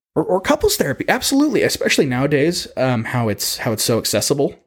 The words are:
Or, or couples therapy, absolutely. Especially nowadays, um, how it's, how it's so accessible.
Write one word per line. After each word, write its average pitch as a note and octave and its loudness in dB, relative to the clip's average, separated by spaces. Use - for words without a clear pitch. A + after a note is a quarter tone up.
Or, D#3+ 2
or F#3 0
couples D#4 0
therapy, - -2
absolutely. C4 2
Especially - 2
nowadays, C#3+ 0
um, B2+ 0
how A#2+ -2
it's, - -4
how A#2 -2
it's G#2+ -2
so A#2 2
accessible. C#3 0